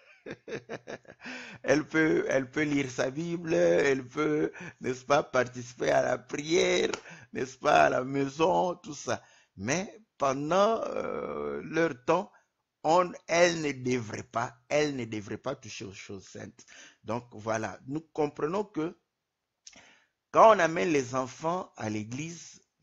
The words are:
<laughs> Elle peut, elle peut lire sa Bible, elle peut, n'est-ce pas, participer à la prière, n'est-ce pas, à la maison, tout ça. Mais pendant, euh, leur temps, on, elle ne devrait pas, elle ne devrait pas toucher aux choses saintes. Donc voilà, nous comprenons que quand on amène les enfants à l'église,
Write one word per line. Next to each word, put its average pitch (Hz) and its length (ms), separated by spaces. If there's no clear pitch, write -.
<laughs> - 1400
Elle 143 240
peut, 160 420
elle 135 200
peut 151 140
lire 143 260
sa 131 220
Bible, 170 420
elle 165 540
peut, 151 440
n'est-ce 123 240
pas, 143 180
participer 123 680
à 135 100
la 127 160
prière, 180 720
n'est-ce - 240
pas, 147 280
à 143 40
la 131 140
maison, 160 720
tout 156 180
ça. 117 280
Mais 143 420
pendant, 160 680
euh, - 800
leur 156 420
temps, 180 260
on, 170 280
elle 170 340
ne 147 100
devrait 123 520
pas, 120 320
elle 147 260
ne 120 100
devrait 110 320
pas 135 180
toucher - 300
aux 95 80
choses 98 340
saintes. - 380
Donc 120 300
voilà, 110 540
nous 151 140
comprenons 151 600
que 170 340
quand 208 240
on 190 40
amène 170 320
les 131 240
enfants 160 600
à 110 120
l'église, 127 720